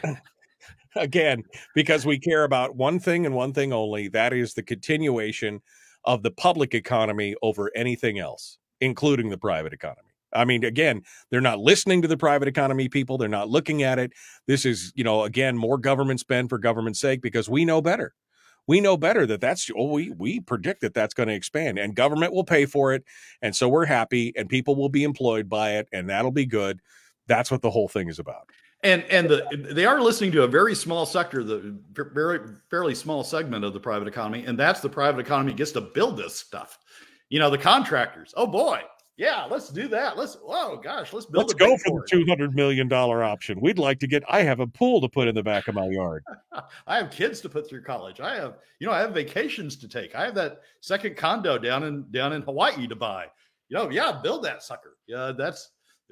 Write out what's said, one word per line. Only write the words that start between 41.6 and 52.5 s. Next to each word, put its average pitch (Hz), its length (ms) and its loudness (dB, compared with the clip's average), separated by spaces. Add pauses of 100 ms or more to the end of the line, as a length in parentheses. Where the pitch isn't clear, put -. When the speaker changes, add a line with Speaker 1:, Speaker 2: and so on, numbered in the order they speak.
Speaker 2:
big 262 80 2
Speaker 1:
for - 20 -14
the 185 80 -2
Speaker 2:
port." - 180 -6
Speaker 1:
two 175 160 4
hundred 143 300 0
million 139 320 2
dollar 120 360 2
option. 104 380 -4
We'd 180 160 2
like 139 220 2
to 143 80 -2
get, 143 200 0
I 202 140 4
have 131 200 2
a 127 40 0
pool 247 340 2
to 131 80 2
put 127 200 0
in 110 80 0
the 107 80 -2
back 104 240 0
of 104 80 -6
my 95 120 -2
yard. 90 360 -4 (280)
Speaker 2:
<laughs> - 360 -14
I 214 100 -2
have 196 140 -4
kids 240 300 -4
to 170 80 -12
put 147 200 -8
through 131 140 -16
college. 95 360 -10
I 190 160 -6
have, 143 200 -10 (240)
you 165 80 -6
know, 220 60 0
I 170 60 2
have 214 140 -2
vacations 175 640 -4
to - 120 -20
take. 107 280 -10
I 151 100 -2
have 240 100 -8
that 165 260 -4 (180)
second 196 380 -4
condo 170 420 0
down 127 240 0
in, 143 260 -8
down 131 240 -2
in 151 80 -6
Hawaii 143 460 0